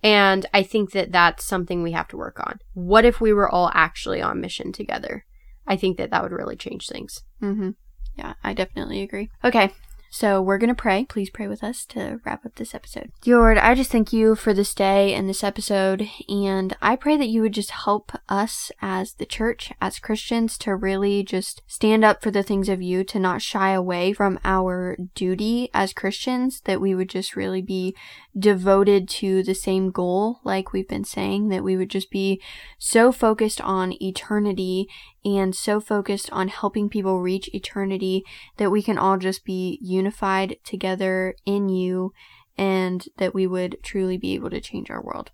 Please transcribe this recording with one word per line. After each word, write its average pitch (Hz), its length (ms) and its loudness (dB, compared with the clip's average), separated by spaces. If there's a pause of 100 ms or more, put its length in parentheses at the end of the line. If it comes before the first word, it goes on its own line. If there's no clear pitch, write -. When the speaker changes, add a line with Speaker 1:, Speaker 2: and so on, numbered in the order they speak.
Speaker 1:
And 196 500 6
I 202 100 6
think 196 300 -2
that 185 200 -2
that's 175 320 4
something 175 380 -4
we 170 100 -4
have - 160 -4
to - 100 -16
work - 200 -12
on. - 200 -8 (160)
What 190 320 6
if 240 160 4
we 220 100 6
were 202 160 4
all 180 240 2
actually - 480 0
on - 200 -2
mission - 300 -8
together? - 540 -8 (420)
I 190 100 0
think 185 200 0
that - 140 -6
that 185 120 -2
would 180 100 -6
really - 240 -8
change - 320 -12
things. - 340 -14 (200)
Speaker 2:
Mm-hmm. 202 280 -4 (460)
Yeah, - 180 -12 (100)
I 202 80 -4
definitely - 500 -6
agree. 202 280 -8 (120)
Okay. 233 280 4 (400)
So 202 300 2
we're 196 180 2
gonna 233 180 2
pray. 214 300 0
Please 196 220 -6
pray 202 200 -10
with 208 160 -8
us 233 220 -8
to 226 380 -8
wrap - 220 -8
up 226 80 -16
this - 180 -12
episode. - 380 -14 (120)
Dear 240 160 8
Lord, 220 200 8
I 233 160 8
just 262 160 0
thank 220 220 2
you 220 240 6
for 214 180 0
this 202 180 0
day 196 400 4
and 190 160 -2
this 190 140 -4
episode, 196 640 0 (220)
and 196 520 -2
I 214 140 2
pray 294 220 2
that 285 100 2
you 220 160 0
would 220 100 2
just 214 200 -6
help - 400 -4 (160)
us 202 420 -4 (100)
as 190 340 -6
the - 120 -10
church, - 540 -4
as 196 180 -6
Christians, 226 600 -2
to 196 180 -2
really 196 480 0
just - 420 -6
stand 220 380 4
up 214 180 6
for 220 80 0
the 196 140 2
things 196 240 0
of 185 120 0
you, 180 220 0
to 190 160 -4
not 185 240 0
shy 190 280 0
away 180 420 0
from 202 320 0
our 185 520 0 (200)
duty 214 580 0
as 196 180 0
Christians, 254 680 -4
that 190 200 -2
we 190 140 2
would 185 140 -2
just 190 260 -6
really 190 280 -4
be 190 340 -4 (420)
devoted 196 680 4
to 190 340 0
the 185 120 0
same 190 360 0
goal, 190 540 0
like 190 280 -4
we've 190 160 -4
been 196 160 -6
saying, 196 440 -2
that 190 160 -2
we 190 120 0
would 185 140 -2
just 190 220 -4
be 190 280 0 (380)
so 233 320 6
focused 220 500 0
on 185 400 -2
eternity 190 840 -2 (380)
and 196 320 0
so 208 240 0
focused 202 520 -4
on 190 160 -2
helping 202 420 -2
people 190 320 0
reach 185 320 -2
eternity 190 680 -4 (360)
that 208 120 2
we 208 120 2
can 208 160 0
all 190 180 2
just 185 260 -4
be 185 380 -4
unified 190 840 -2
together 185 720 -2 (120)
in 202 240 0
you, 185 420 -2 (460)
and 185 480 0 (100)
that 185 180 -2
we 190 120 0
would 180 360 -4
truly 185 360 -4
be - 160 -4
able - 160 -8
to - 100 -6
change - 300 -12
our 53 120 -8
world. - 320 -10